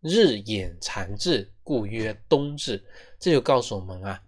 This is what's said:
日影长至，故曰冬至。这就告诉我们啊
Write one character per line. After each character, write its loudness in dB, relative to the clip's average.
日 4
影 -4
长 -6
至， -2
故 -2
曰 -4
冬 2
至。 -6
这 2
就 6
告 4
诉 -6
我 -6
们 -12
啊 -8